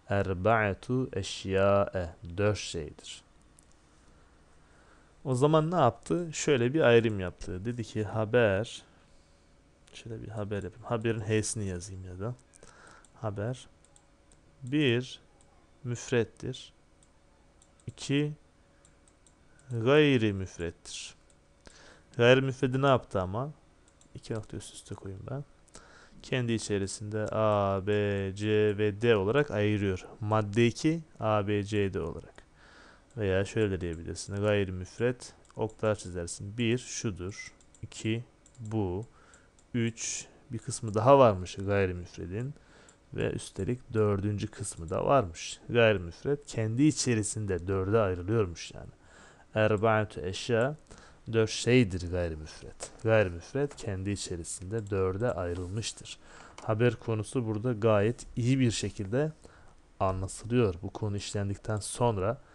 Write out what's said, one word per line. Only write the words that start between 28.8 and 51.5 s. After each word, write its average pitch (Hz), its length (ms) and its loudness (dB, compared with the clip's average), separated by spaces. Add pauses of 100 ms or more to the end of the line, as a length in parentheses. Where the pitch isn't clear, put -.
D 117 140 6
olarak 113 340 2
ayırıyor. 104 560 0 (140)
Madde 107 460 2
iki, 156 360 0 (180)
A, 107 280 2
B, 104 140 2
C, 101 320 0
D 92 60 -2
olarak. - 340 -8 (840)
Veya 98 280 2
şöyle 98 360 0
diyebilirsin. 85 560 -8
Gayri 101 360 2
müfret, 113 640 -4 (220)
oklar 110 380 -2
çizersin. 95 640 -8
Bir 120 200 2
şudur. 98 760 -8 (300)
İki 113 420 -4 (360)
bu. 107 460 -2 (680)
Üç, - 520 -4 (260)
bir 113 60 -6
kısmı 110 360 -6
daha 123 240 8
varmış 98 380 6
gayri 98 380 0
müfredin. 90 600 -10 (600)
Ve 110 160 -2
üstelik - 600 -6
dördüncü 104 540 0
kısmı - 440 -10
da 92 140 -2
varmış. 113 640 0
Gayri 113 300 4
müfret 139 480 -6
kendi 113 360 -2
içerisinde 107 840 0
dörde 98 320 0
ayrılıyormuş 92 760 -2
yani. - 160 -16 (640)
Erbaatü 107 720 2
eşya, 120 500 0 (560)
dört 110 180 2